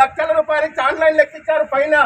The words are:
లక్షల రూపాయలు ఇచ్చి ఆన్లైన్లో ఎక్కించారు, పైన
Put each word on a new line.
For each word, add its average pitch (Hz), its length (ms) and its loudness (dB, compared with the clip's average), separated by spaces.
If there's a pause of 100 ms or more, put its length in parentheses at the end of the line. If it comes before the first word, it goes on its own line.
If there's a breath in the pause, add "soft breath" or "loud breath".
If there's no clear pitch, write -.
లక్షల 311 380 0
రూపాయలు 311 300 -2
ఇచ్చి 285 180 -8
ఆన్లైన్లో 320 380 2
ఎక్కించారు, 311 480 -4
పైన 302 220 0 (100)